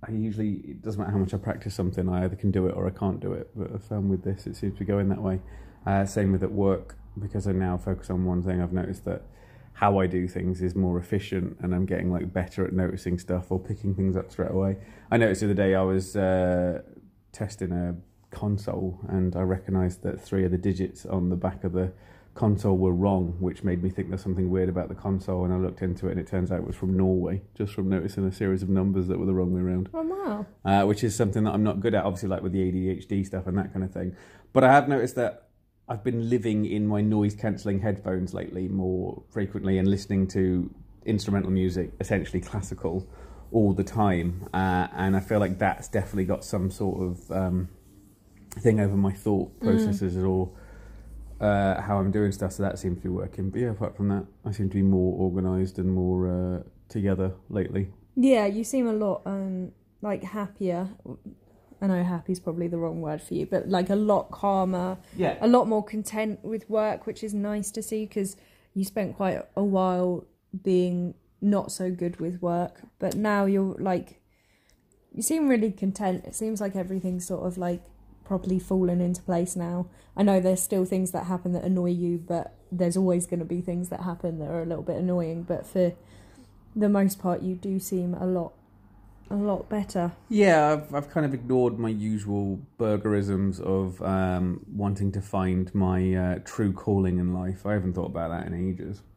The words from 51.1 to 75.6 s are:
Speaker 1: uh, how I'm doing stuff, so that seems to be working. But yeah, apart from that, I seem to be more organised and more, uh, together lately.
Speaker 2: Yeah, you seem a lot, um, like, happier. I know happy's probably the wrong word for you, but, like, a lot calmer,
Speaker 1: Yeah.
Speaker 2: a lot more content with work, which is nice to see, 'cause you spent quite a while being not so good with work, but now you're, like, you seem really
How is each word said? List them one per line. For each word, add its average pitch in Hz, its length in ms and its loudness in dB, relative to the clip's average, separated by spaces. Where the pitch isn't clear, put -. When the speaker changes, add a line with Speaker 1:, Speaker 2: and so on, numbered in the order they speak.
Speaker 1:
uh, 101 420 2
how 101 160 0
I'm 95 120 2
doing 104 220 2
stuff, 95 180 -4
so 98 140 -4
that - 160 -2
seems 90 160 -2
to - 80 -12
be 95 40 -4
working. 92 420 -4
But 107 100 -4
yeah, 123 100 0
apart 104 260 -4
from 101 120 0
that, 98 160 2
I 107 60 -4
seem 101 200 0
to - 40 -12
be 101 80 4
more 92 380 4
organised 92 580 0
and 92 140 0
more, 92 340 2
uh, 90 360 -2
together 95 420 0
lately. 95 440 -2
Speaker 2:
Yeah, 247 300 6
you 208 180 -2
seem 247 240 0
a 220 40 0
lot, 214 320 0
um, 190 460 -6
like, 208 220 -4
happier. 190 640 -4
I 196 100 -2
know 180 140 2
happy's 180 380 -2
probably 170 280 -4
the 170 100 -4
wrong 165 240 -4
word 151 180 -4
for - 140 -10
you, 151 100 -2
but, - 240 -2
like, 185 220 2
a 196 60 4
lot 208 340 2
calmer, 185 640 0
Speaker 1:
Yeah. 170 280 0
Speaker 2:
a - 40 4
lot 240 220 6
more 214 160 0
content 214 580 -4
with 214 280 -8
work, 214 360 -2
which 214 160 -8
is 208 120 -8
nice 208 380 -4
to 220 100 -8
see, 214 240 -6
'cause 196 280 -4
you 190 100 -2
spent 190 320 -4
quite - 280 -2
a 190 80 0
while 185 600 2
being 180 500 2
not 202 280 2
so 185 200 -4
good 175 280 -4
with 175 220 -4
work, 175 400 -2
but - 160 -2
now 208 300 2
you're, 196 340 2
like, 185 440 -4
you - 80 -10
seem 302 280 2
really 226 220 4